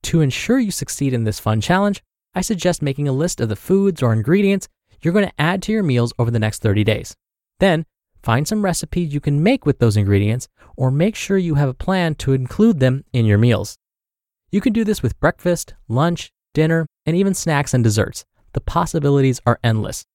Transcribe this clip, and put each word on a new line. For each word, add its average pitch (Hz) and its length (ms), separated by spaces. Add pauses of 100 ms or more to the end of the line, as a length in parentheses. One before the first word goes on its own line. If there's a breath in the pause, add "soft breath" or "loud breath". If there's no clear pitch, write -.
To - 160
ensure 160 400
you 214 120
succeed - 420
in 117 100
this 107 160
fun 110 220
challenge, 196 420 (320)
I 185 60
suggest 180 400
making 143 260
a 135 60
list 156 260
of 120 80
the 104 80
foods 190 480
or 117 80
ingredients 190 560 (340)
you're 170 120
going 202 140
to - 140
add 180 220
to 208 80
your 220 120
meals 120 360
over 117 100
the 117 100
next 107 220
thirty 107 220
days. 104 320 (440)
Then, 170 260 (360)
find 120 260
some 214 180
recipes 165 480
you 147 80
can 143 200
make 247 240
with 147 140
those 110 180
ingredients, 101 500 (280 soft breath)
or 131 160
make 170 240
sure - 220
you 170 180
have 143 140
a 127 40
plan 180 420
to - 180
include 156 460
them 131 240 (100)
in 120 120
your 104 120
meals. 113 400 (760)
You 196 100
can 233 120
do 226 100
this 208 180
with - 180
breakfast, - 540 (140)
lunch, 156 440 (220)
dinner, 160 320 (200)
and 160 100
even 196 180
snacks 147 400
and 127 100
desserts. 107 420 (280)
The - 80
possibilities 143 840
are 120 180
endless. 110 520